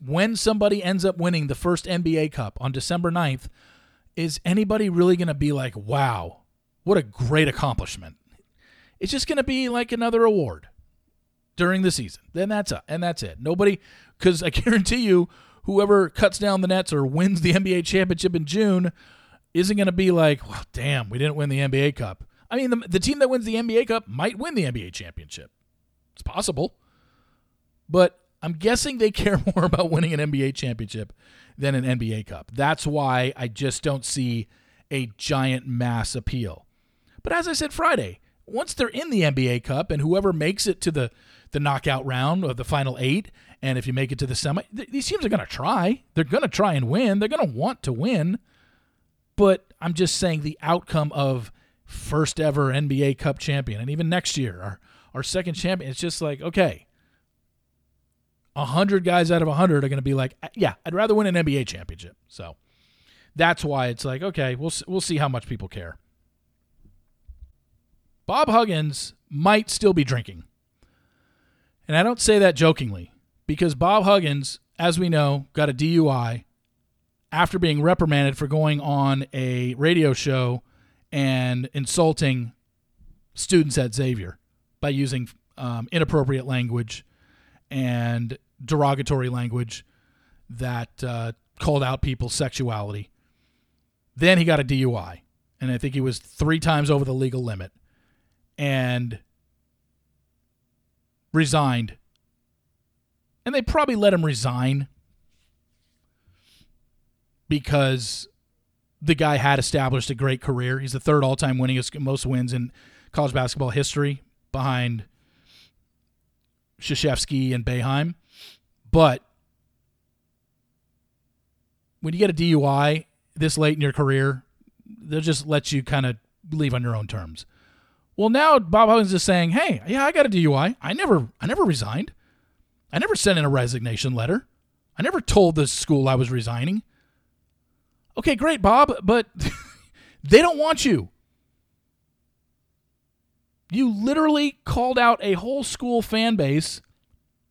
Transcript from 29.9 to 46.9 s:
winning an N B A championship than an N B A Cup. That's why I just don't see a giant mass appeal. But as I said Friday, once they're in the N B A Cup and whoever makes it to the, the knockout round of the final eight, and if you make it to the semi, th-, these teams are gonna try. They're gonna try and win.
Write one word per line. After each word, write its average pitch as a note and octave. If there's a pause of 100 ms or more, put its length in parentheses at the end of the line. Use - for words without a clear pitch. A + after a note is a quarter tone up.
winning E3
an D3
N D3+
B C#3
A C3+
championship A2+ (440)
than C#3
an B2+
N B2+
B A2+
A G#2+
Cup. -
That's C#3
why C3+
I B2+
just B2
don't C#3
see A#2+ (420)
a C3
giant C3
mass A#2+
appeal. A#2 (560)
But -
as E4+
I E4+
said D4+
Friday, G3+ (260)
once -
they're A#3+
in D4
the G3+
N C#3+
B B2+
A B2
Cup C#3+
and D3+
whoever F#3
makes E3
it F#3+
to F3
the, C3+ (400)
the D3
knockout C#3
round C#3
of B2+
the B2
final C3+
eight, C#3 (320)
and C3
if B2
you B2+
make C3
it -
to C#3
the B2+
semi, D3+ (120)
th-, -
these C4+
teams F#4+
are A3
gonna G3
try. G3 (120)
They're D#3+
gonna G3
try F#3+
and B2+
win. G3+